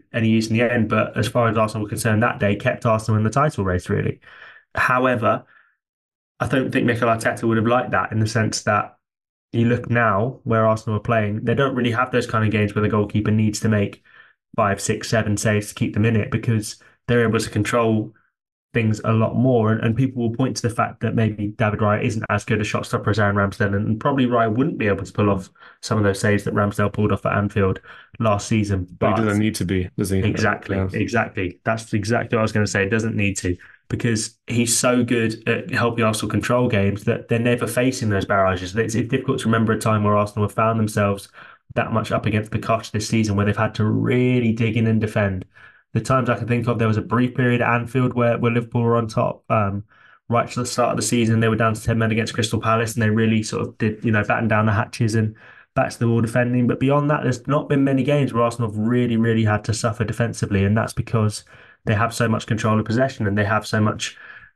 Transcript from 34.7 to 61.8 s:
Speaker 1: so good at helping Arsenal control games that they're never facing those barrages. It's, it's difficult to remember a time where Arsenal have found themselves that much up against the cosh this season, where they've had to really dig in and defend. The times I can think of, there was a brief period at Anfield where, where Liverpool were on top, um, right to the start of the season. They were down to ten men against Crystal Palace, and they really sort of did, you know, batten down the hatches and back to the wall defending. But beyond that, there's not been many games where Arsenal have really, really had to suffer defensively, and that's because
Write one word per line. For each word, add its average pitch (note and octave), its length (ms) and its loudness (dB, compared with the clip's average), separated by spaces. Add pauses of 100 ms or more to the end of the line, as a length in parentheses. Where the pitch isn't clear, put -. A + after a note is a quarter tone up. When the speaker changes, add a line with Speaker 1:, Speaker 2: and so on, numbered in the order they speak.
Speaker 1:
so B2+ 240 2
good A#2 460 -2
at - 240 -4
helping A#2 320 0
Arsenal A2 260 -2
control B2 380 0
games G2+ 360 0
that A2+ 240 -2
they're A#2 120 0
never A#2+ 260 0
facing B2+ 440 0
those F#2+ 140 0
barrages. F#2 520 0
It's, A2+ 180 -2
it's A#2 160 -2
difficult - 300 -2
to - 60 -4
remember A2+ 260 2
a - 80 -2
time G#2+ 240 2
where G#2 120 4
Arsenal G#2 300 0
have - 80 -6
found A2+ 240 2
themselves G#2 500 0 (460)
that - 180 -2
much G#2+ 200 -2
up A#2 120 -2
against A2 280 -2
the A2 80 -2
cosh - 300 -2
this G#2+ 180 -4
season, G#2+ 260 2
where G2+ 120 2
they've G#2 100 0
had A2 200 -2
to A2 80 0
really A#2 680 2
dig A2+ 240 0
in A2+ 100 2
and A2 140 2
defend. G2+ 440 -2 (480)
The A2+ 80 0
times C3 300 0
I A2+ 80 0
can A#2 80 -6
think A#2+ 220 -2
of, A2+ 100 0
there A2+ 80 2
was A2 120 2
a - 40 -4
brief B2 320 0
period B2 260 0
at A2+ 80 0
Anfield A#2+ 460 0
where, A#2+ 240 0
where A#2 140 0
Liverpool A#2+ 300 -2
were A#2 140 2
on A2+ 120 0
top, - 420 -2
um, G2+ 320 0 (460)
right A#2 200 0
to - 120 -6
the B2 60 -4
start - 260 0
of - 40 -4
the A2 60 -4
season. A2+ 380 2
They A2+ 80 2
were A2 80 0
down A2+ 180 2
to - 80 -12
ten A#2 160 0
men A2+ 140 0
against A2 200 -2
Crystal A2 280 -2
Palace, A2+ 340 0
and A#2 80 -2
they G#2+ 80 2
really A2 320 2
sort G2+ 240 -4
of - 120 -14
did, G#2+ 260 -2
you A#2 80 2
know, G#2 100 2
batten A#2 240 0
down G#2+ 200 2
the A2 60 2
hatches A2+ 440 0
and A2 180 0 (400)
back C3 160 0
to - 80 -14
the A#2 100 0
wall A#2 120 4
defending. B2 480 2
But - 100 -2
beyond C#3+ 320 2
that, D3 140 0
there's B2+ 240 -2
not D3 200 0
been C#3 140 2
many C3+ 220 2
games C#3+ 280 2
where A#2 120 2
Arsenal A#2 260 -2
have G#2 80 -8
really, A#2+ 380 2
really A2+ 280 2
had G#2 200 2
to G#2+ 100 -2
suffer A2 300 -2
defensively, G#2 600 0
and G#2 120 4
that's - 160 0
because G#2+ 520 -2 (420)